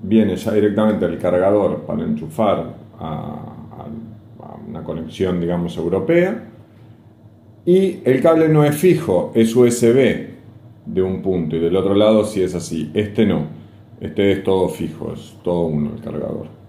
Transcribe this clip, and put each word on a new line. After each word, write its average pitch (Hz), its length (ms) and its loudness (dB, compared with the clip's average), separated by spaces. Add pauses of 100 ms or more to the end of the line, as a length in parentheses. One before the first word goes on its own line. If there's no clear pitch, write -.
viene 98 340 2
ya 104 160 -4
directamente 104 540 2
el 82 120 -4
cargador 90 640 2
para 85 200 -6
enchufar 82 680 -2 (260)
a, 85 60 -10
a, - 1400 -14
a - 120 -18 (120)
una 85 160 -12
conexión, 87 560 -4
digamos, 85 380 -2
europea. 165 680 0 (1200)
Y 185 400 2
el 131 180 2
cable 160 260 4
no 151 160 6
es 147 120 2
fijo, 104 580 2
es 113 200 4
U 123 120 6
S 117 260 4
B 123 420 2 (520)
de 90 160 -2
un 92 180 -2
punto 87 360 -2
y - 20 -2
del 85 180 0
otro 95 180 2
lado 107 300 4
sí 98 180 -2
es 87 120 -2
así. 80 400 -6
Este 104 320 0
no, 85 160 0 (580)
este 98 320 0
es 95 100 -2
todo 95 280 0
fijo, - 420 -8
es - 300 -16
todo 87 240 0
uno 73 280 -2
el - 60 -14
cargador. - 460 -8 (220)